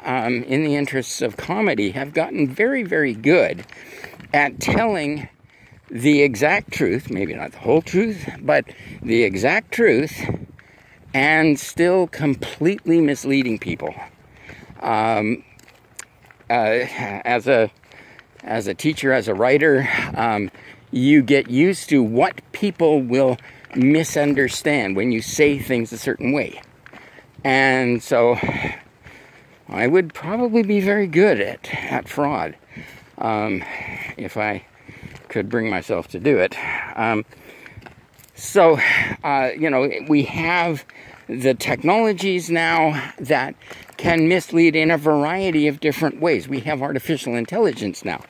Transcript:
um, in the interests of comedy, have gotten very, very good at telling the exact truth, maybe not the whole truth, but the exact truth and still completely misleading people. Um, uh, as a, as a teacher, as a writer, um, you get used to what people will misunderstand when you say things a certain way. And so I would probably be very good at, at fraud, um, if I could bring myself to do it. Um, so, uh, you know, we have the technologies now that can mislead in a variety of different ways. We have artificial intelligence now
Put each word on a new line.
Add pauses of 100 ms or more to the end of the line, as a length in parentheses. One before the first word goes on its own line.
um,
in
the
interests
of
comedy,
have
gotten
very,
very
good (680)
at
telling (600)
the
exact
truth,
maybe
not
the
whole
truth, (140)
but (380)
the
exact
truth (880)
and
still
completely
misleading
people. (880)
Um, (1080)
uh, (400)
as
a, (720)
as
a
teacher,
as
a
writer, (280)
um, (400)
you
get
used
to
what (100)
people
will (380)
misunderstand
when
you
say
things
a
certain
way. (840)
And
so (1300)
I
would
probably
be
very
good
at,
at
fraud, (600)
um, (540)
if
I (640)
could
bring
myself
to
do
it. (400)
Um, (1120)
so, (440)
uh,
you
know, (180)
we
have (420)
the
technologies
now
that (420)
can
mislead
in
a
variety
of
different
ways.
We
have
artificial
intelligence
now